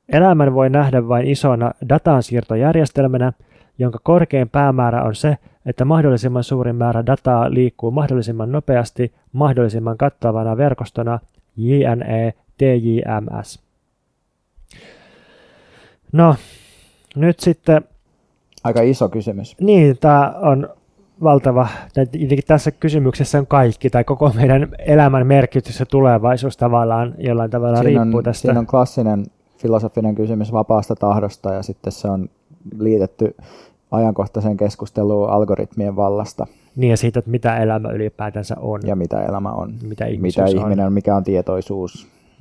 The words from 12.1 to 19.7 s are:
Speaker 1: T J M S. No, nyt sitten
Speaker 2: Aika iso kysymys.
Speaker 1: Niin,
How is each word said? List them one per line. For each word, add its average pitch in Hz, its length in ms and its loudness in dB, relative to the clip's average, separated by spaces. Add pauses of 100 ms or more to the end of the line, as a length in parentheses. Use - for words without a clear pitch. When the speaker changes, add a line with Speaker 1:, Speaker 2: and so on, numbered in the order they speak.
Speaker 1:
T - 40 -4
J 120 380 2 (200)
M 110 220 -10
S. - 200 -20 (2500)
No, 160 220 6 (840)
nyt 165 240 0
sitten 160 440 2 (800)
Speaker 2:
Aika 117 160 0
iso 123 280 2
kysymys. 104 520 -8
Speaker 1:
Niin, 175 380 4